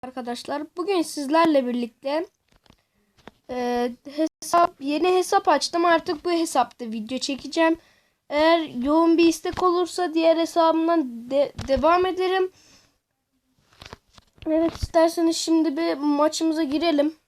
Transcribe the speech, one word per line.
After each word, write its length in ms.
arkadaşlar. 460
Bugün 260
sizlerle 640
birlikte, 600
e, 400
hesap, 760
yeni 280
hesap 400
açtım. 360
Artık 400
bu 80
hesapta 520
video 340
çekeceğim. 600
Eğer 300
yoğun 580
bir 80
istek 360
olursa 520
diğer 220
hesabımdan 920
de-, 220
devam 380
ederim. 460
Evet, 360
isterseniz 540
şimdi 400
bir 180
maçımıza 680
girelim. 540